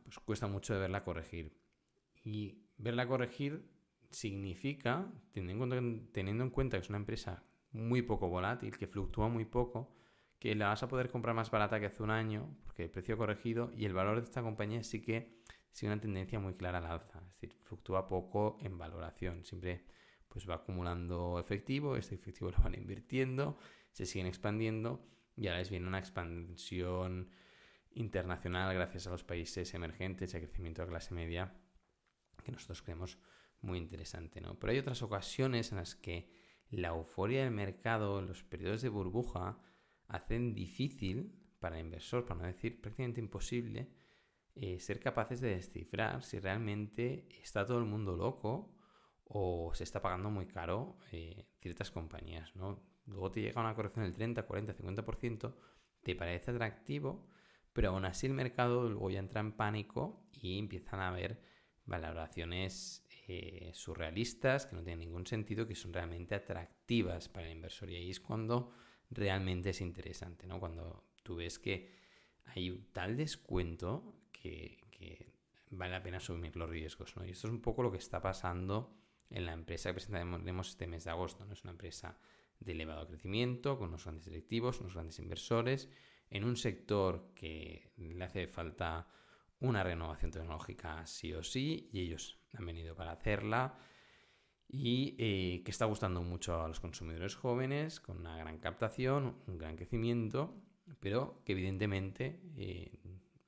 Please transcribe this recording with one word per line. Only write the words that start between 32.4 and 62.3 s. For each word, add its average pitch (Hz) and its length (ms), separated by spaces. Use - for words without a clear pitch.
que - 80
nosotros - 320
creemos 87 340
muy 90 180
interesante, 82 640
¿no? 90 180
Pero 101 120
hay 127 60
otras 135 240
ocasiones 117 720
en 98 80
las 82 160
que 85 340
la 90 200
euforia 95 540
del 131 80
mercado, 101 720
los 92 220
periodos 104 400
de 131 60
burbuja, 98 720
hacen 117 460
difícil 104 840
para 82 220
el 82 60
inversor, 120 400
para 85 160
no 87 60
decir - 320
prácticamente 120 400
imposible, 117 680
eh, 90 260
ser - 200
capaces 120 420
de 113 140
descifrar 98 680
si - 160
realmente 107 880
está - 240
todo 123 140
el 117 60
mundo 104 300
loco 113 640
o 87 500
se - 100
está - 160
pagando 92 300
muy 101 160
caro, 90 540
eh, 85 360
ciertas 90 300
compañías, 82 680
¿no? 98 320
Luego 95 260
te 110 100
llega 104 180
una 110 140
corrección 107 320
del 87 80
treinta, 113 320
cuarenta, 101 280
cincuenta 98 300
por 110 120
ciento, 120 420
te - 120
parece 87 360
atractivo, 123 760
pero 107 160
aún 92 160
así 92 220
el 135 60
mercado 123 540
luego 104 220
ya 95 80
entra 98 240
en 107 120
pánico 107 800
y 95 280
empiezan 95 400
a 95 80
haber 90 340
valoraciones, 85 1200